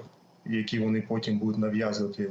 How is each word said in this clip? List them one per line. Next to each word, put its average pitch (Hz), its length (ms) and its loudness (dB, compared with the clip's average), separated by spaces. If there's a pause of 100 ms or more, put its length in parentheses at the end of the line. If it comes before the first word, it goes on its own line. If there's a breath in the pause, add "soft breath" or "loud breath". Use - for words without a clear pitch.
(460)
які 110 340 0
вони 110 220 2
потім 110 380 0
будуть 107 180 0
нав'язувати, 107 720 0